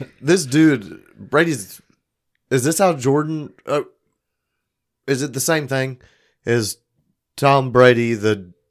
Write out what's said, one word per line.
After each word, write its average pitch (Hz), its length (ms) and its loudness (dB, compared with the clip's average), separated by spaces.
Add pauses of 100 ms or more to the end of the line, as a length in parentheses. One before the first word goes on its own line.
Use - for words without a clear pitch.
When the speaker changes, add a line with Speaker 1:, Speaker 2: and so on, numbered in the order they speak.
Speaker 1:
<laughs> - 120 -20
Speaker 2:
this 160 240 0
dude, 135 560 0 (160)
Brady's, 135 640 -4 (680)
is 127 160 0
this 160 140 -2
how 185 140 2
Jordan, 151 600 -4 (120)
uh, 143 180 -4 (1200)
is 135 140 -2
it 143 120 -6
the 135 60 -8
same 151 300 -2
thing? 135 320 -6 (440)
Is 117 320 -2 (600)
Tom 139 340 2
Brady 120 440 6
the 101 360 -2 (200)